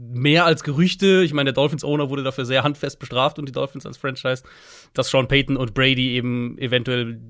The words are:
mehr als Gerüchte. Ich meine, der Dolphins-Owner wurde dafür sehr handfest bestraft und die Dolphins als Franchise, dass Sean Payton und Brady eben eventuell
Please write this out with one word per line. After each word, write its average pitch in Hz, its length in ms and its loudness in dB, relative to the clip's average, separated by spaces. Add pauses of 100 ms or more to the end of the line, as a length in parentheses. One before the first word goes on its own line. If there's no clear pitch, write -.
(120)
mehr 143 320 4
als 160 200 2
Gerüchte. 185 600 2
Ich 151 80 -2
meine, 143 140 0
der 135 80 0
Dolphins-Owner 147 560 0
wurde 139 140 -4
dafür 131 200 -4
sehr 131 180 0
handfest 143 360 -4
bestraft 127 400 -2
und 147 100 -8
die 127 40 -12
Dolphins 135 340 -6
als 123 100 -14
Franchise, 131 460 -4 (500)
dass - 160 0
Sean 131 200 2
Payton 139 280 2
und 123 160 -4
Brady 131 380 2
eben 123 480 -4
eventuell 123 600 -2 (120)